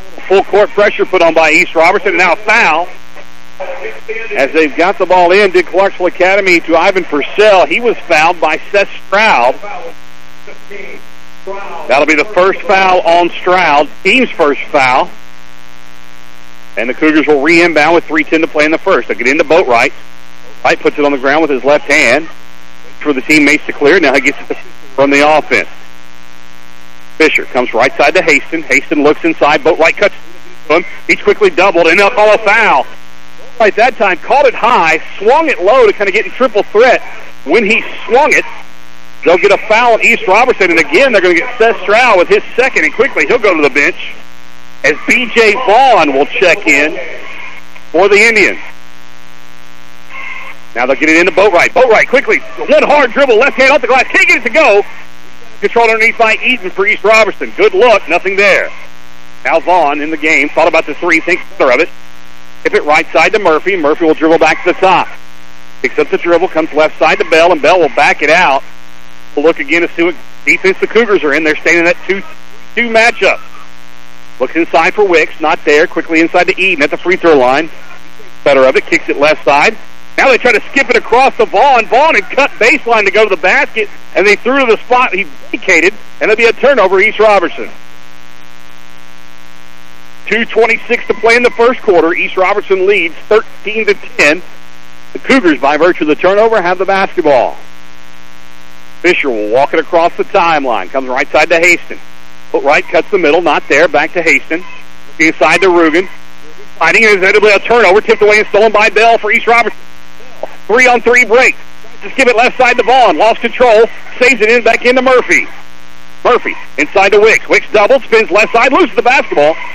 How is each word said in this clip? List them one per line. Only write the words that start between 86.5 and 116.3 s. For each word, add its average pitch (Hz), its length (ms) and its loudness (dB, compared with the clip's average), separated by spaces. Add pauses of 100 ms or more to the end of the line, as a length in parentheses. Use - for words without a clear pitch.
turnover, 202 480 2
East 208 180 0
Robertson. 185 520 2 (2500)
Two 220 180 0
twenty-six 226 640 0
to 214 60 0
play 226 200 2
in 247 80 2
the 240 80 4
first 233 320 0
quarter. 175 320 2
East 185 220 -6
Robertson 190 500 0
leads 185 280 0 (140)
thirteen 214 580 -2
to 202 80 2
ten. 165 460 0 (720)
The - 60 -8
Cougars, 180 420 2
by 143 160 2
virtue 165 280 2
of 151 40 0
the 151 60 2
turnover, 208 480 2
have 180 160 0
the 190 60 -2
basketball. 151 720 0 (1400)
Fisher 170 280 0
will 107 220 -4
walk 135 240 2
it 165 60 2
across 165 360 0
the 196 80 -4
timeline. 139 640 0
Comes 131 180 -4
right 139 200 -4
side 160 220 2
to 170 80 2
Haston. 175 400 0 (520)
Foot 127 120 -2
right, 156 220 2
cuts 160 260 -2
the 202 80 0
middle, 165 240 2
not 160 260 0
there. 160 200 4
Back 151 240 0
to 175 100 -4
Haston. 160 400 -2 (560)
Inside 160 440 2
to 190 60 4
Rugen. 175 380 2 (720)
Fighting, 220 260 2
and 208 140 4
inevitably 202 320 4
a 196 80 4
turnover. 214 420 4
Tipped 214 220 2
away 208 160 4
and 202 100 0
stolen 220 220 4
by 208 200 2
Bell 226 280 4
for 214 140 -2
East 226 160 -2
Robertson. 233 320 2 (880)
Three-on-three 247 560 2
break. 226 320 2 (460)
Just - 140 -10
give 254 120 2
it 233 80 2
left 240 200 2
side 247 200 2
to 233 80 0
Vaughn. 220 340 4
Lost 214 220 2
control. 233 460 4 (340)
Saves 247 200 2
it 214 80 4
in, 233 140 4
back 226 240 2
into 254 160 4
Murphy. 247 460 2 (760)
Murphy 214 300 0 (240)